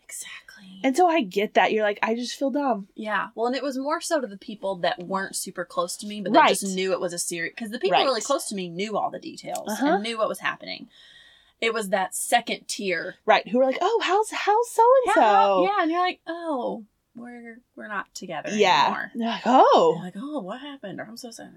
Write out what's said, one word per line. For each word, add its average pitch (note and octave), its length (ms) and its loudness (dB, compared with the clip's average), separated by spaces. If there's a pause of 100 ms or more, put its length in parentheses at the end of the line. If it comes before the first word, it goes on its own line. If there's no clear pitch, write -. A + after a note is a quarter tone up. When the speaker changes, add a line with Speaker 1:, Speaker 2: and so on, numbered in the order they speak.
Speaker 1:
Exactly. - 800 -18
Speaker 2:
And C4+ 140 2
so F4+ 120 6
I E4 140 4
get G3 320 -4
that. G3 180 4
You're G#3+ 120 2
like, G#3 180 0
"I A3+ 120 0
just A#3+ 240 -6
feel C4+ 120 -2
dumb." A#3+ 440 -2
Speaker 1:
Yeah. G#3+ 400 -4
Well, A3+ 120 -2
and B3 100 0
it A#3 60 -4
was C4 160 -6
more D4 220 -4
so E4 200 0
to A#3+ 60 -4
the G3+ 100 -14
people G3 400 -8
that F3 280 -2
weren't F#3+ 320 -6
super F3+ 280 -8
close F3 340 -4
to G#3+ 80 -12
me, G#3 140 -8
but G3+ 120 -2
they - 160 8
just G3 160 2
Speaker 2:
Right. F#3+ 100 -4
Speaker 1:
knew F#3+ 180 0
it - 80 -2
was F3 120 -4
a F3 60 -8
serious, E3+ 380 -6
'cause A3 140 -12
the A#3+ 80 -10
people F4+ 220 2
really C4+ 140 2
Speaker 2:
Right. G#3+ 100 -4
Speaker 1:
close C#4+ 240 -2
to G#3+ 60 -8
me F#3 140 -6
knew G3 300 -6
all - 120 -2
the F3 100 -12
details - 500 -10
Speaker 2:
Uh-huh. G#3+ 240 -2
Speaker 1:
and G4 80 0
knew A3+ 160 -6
what G#3 100 0
was F3+ 120 -8
happening. - 480 -8 (720)
It A3+ 120 0
was G#3 180 -4
that F#3+ 240 -2
second - 540 -2
tier. F3 560 -6
Speaker 2:
Right. G3+ 240 4
Who A#3 120 2
are C4 40 6
like, C4 160 0
"Oh, G#4 220 2
how's, G#4 280 2
how's G#4+ 400 0
so-and-so?" A#4+ 500 6
Speaker 1:
"How, E4+ 100 8
how," G4 320 6
yeah. G4 200 2
And D#4+ 80 0
you're E4+ 100 0
like, F4+ 260 0
"Oh, C4+ 580 -6 (320)
we're, A#3 440 -16 (160)
we're A3+ 120 -16
not G3+ 260 -8
together F3 380 -10
Speaker 2:
Yeah. F#3 320 6
Speaker 1:
anymore." - 300 -2
Speaker 2:
They're A3+ 140 -2
like, G#3+ 180 -6
"Oh." B3+ 480 8
Speaker 1:
They're E3+ 100 -8
like, F3+ 140 -12
"Oh, C#4+ 220 -8
what G3+ 200 -10
happened?" C#4 400 -14
Or, - 40 -10
"I'm G#3+ 120 -16
so A#3 140 -16
sad." F3+ 260 -20